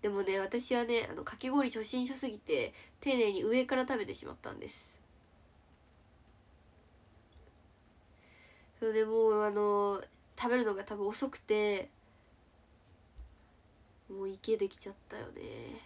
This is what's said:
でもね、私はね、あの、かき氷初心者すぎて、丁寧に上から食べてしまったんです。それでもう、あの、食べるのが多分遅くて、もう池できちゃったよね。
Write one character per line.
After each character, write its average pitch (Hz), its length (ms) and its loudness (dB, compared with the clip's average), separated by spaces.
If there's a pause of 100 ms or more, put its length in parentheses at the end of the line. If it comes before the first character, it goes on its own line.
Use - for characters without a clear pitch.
で 208 80 0
も 196 140 -2
ね、 190 160 0
私 240 340 -2
は 240 120 2
ね、 233 260 0
あ - 20 -8
の、 160 100 -8
か - 120 -10
き 254 160 -6
氷 269 180 4
初 220 140 -4
心 247 240 -2
者 269 80 -4
す 269 120 -4
ぎ 214 120 -6
て、 127 340 -2 (260)
丁 277 160 0
寧 220 160 4
に 190 120 -2
上 247 220 4
か 262 100 0
ら 254 80 2
食 247 160 -2
べ 202 60 -2
て - 100 -8
し - 100 -14
ま - 80 -10
っ - 80 -12
た - 100 -10
ん - 80 -12
で - 100 -12
す。 - 300 -14 (3750)
そ 226 60 -2
れ 220 80 2
で 220 120 6
も 220 240 6
う、 214 140 4
あ 208 80 4
の、 202 500 2 (340)
食 247 140 -2
べ 247 80 4
る 240 80 2
の 208 80 2
が 196 100 -4
多 208 120 -8
分 202 120 -2
遅 240 220 -2
く - 80 -12
て、 208 520 0 (2250)
も 196 140 -6
う 196 60 -2
池 208 280 0
で 202 100 0
き - 100 -8
ち - 120 -12
ゃ 196 40 -14
っ - 20 -16 (120)
た 214 100 -12
よ - 100 -10
ね。 117 580 -12